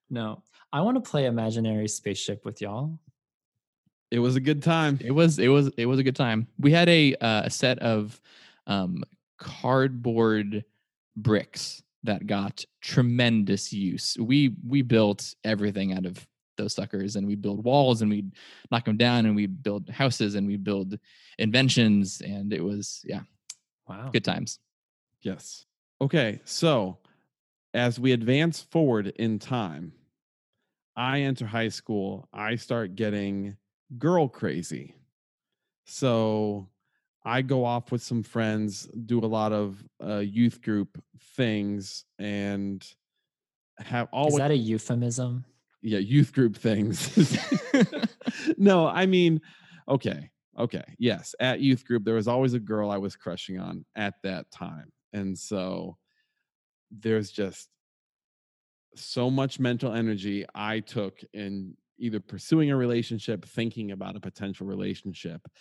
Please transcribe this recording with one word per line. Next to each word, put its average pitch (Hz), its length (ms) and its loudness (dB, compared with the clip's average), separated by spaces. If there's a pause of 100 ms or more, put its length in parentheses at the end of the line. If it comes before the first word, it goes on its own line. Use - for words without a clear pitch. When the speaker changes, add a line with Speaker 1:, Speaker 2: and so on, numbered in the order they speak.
Speaker 1:
No, 110 340 -6 (300)
I 143 80 0
wanna 240 200 2
play 147 240 0
imaginary 113 640 0
spaceship - 580 -6
with 107 160 -10
y'all. 131 380 -6 (1080)
Speaker 2:
It 120 100 0
was 127 160 4
a 135 60 2
good 147 200 2
time. 160 400 2
Speaker 3:
It 120 100 -4
was, 160 280 6
it 113 80 4
was, 139 300 6
it 117 80 0
was 131 140 2
a 135 40 2
good 131 120 2
time. 113 320 0 (100)
We 143 140 6
had 170 180 8
a, 151 260 8
uh, 110 300 2
a - 40 -2
set 127 300 0
of, 110 400 0 (480)
um, 92 360 -2 (340)
cardboard 113 1300 0 (500)
bricks - 640 -2 (220)
that 101 240 -2
got 101 380 -4 (160)
tremendous 117 920 2
use. 95 480 -4
We, 127 360 4 (120)
we 135 140 2
built 110 520 2 (100)
everything 101 500 0
out 92 120 -4
of 90 220 -10 (300)
those 104 160 -4
suckers, 101 420 -6
and 101 100 -2
we 101 100 -2
build 101 280 -4
walls, 127 380 4
and 107 100 2
we 104 140 0 (440)
knock 117 180 0
'em 107 100 2
down, 120 280 4
and 107 100 4
we 104 120 2
build 101 420 -6
houses, 120 460 0
and 101 100 0
we 101 120 -2
build 98 420 -4 (380)
inventions, 110 840 4
and 101 320 -6
it 78 100 -2
was, 101 420 -6
yeah. 98 160 -8 (640)
Speaker 1:
Wow. 107 240 -12
Speaker 3:
Good - 140 -2
times. - 340 -4 (640)
Speaker 2:
Yes. - 440 -10 (360)
Okay, 135 420 0
so 120 540 0 (760)
as 120 260 0
we 131 120 4
advance 131 500 2
forward 120 460 0
in 110 320 -2
time, 87 540 -6 (1040)
I 131 260 0
enter 135 240 -2
high 113 240 -2
school, 98 640 -6
I 107 240 -4
start 113 380 -6
getting 101 600 -4 (420)
girl 156 300 4
crazy. 80 680 -6 (920)
So 107 840 0 (540)
I 123 200 0
go 131 220 0
off 120 260 -2
with 123 120 -2
some 117 200 -2
friends, 107 640 -2
do 117 320 -2
a 110 80 0
lot 107 260 0
of, 101 300 -4 (200)
uh, 104 160 -4
youth 110 420 2
group 104 400 -2 (360)
things, 104 680 -2 (140)
and 101 640 -6 (920)
have 120 300 -6
Speaker 1:
Is - 40 -16
Speaker 2:
always 147 260 0
Speaker 1:
that 143 140 2
a 147 60 4
euphemism? 120 880 -2 (380)
Speaker 2:
Yeah, 107 160 -2
youth 131 340 4
group 117 240 4
things. 110 800 2 (360)
<laughs> 277 40 4 (800)
No, 190 300 6
I 180 200 2
mean, 175 340 6 (480)
okay, 98 400 -2 (280)
okay, 110 260 -4 (160)
yes. 110 400 -2
At 127 200 0
youth 131 260 4
group, 117 200 0
there 113 100 2
was 110 120 0
always 123 260 2
a 120 60 -2
girl 104 320 -2
I 101 60 -2
was 98 180 -6
crushing 92 440 -10
on 90 260 -10 (100)
at 104 280 -4
that 95 280 -8
time. 85 400 -14 (220)
And 98 240 -6
so 92 600 -8 (960)
there's 110 400 -2
just - 380 -8 (1300)
so - 340 -4
much 135 300 -2
mental 123 340 -2
energy 101 520 -2 (100)
I 107 260 -4
took 101 400 -8 (120)
in 98 420 -10 (220)
either 107 220 -4
pursuing 143 520 0
a 135 40 2
relationship, 120 720 -2
thinking 113 460 -6
about 95 240 -10
a 98 40 -12
potential 98 480 -10
relationship, 95 800 -10 (140)